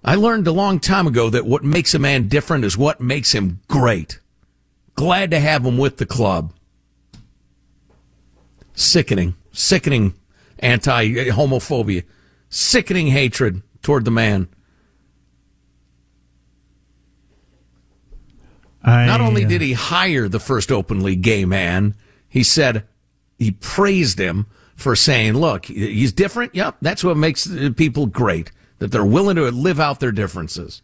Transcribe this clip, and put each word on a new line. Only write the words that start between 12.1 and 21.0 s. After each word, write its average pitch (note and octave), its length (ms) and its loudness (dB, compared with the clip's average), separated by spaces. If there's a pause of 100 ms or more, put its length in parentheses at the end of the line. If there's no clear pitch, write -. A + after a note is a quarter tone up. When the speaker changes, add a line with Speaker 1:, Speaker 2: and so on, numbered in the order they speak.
Speaker 1:
sickening F3+ 580 0
hatred B2+ 540 0 (220)
toward C#3 220 2
the A#2 60 0
man. G#2 360 0 (4000)
Speaker 2:
I, A#2+ 220 4
Speaker 1:
Not A#2+ 160 2
only A2 240 2
Speaker 2:
uh, - 20 0
Speaker 1:
did F3 140 0
he C3+ 120 -2
hire E3 540 -2
the G2+ 120 -4
first A#2 320 -2
openly G2 440 0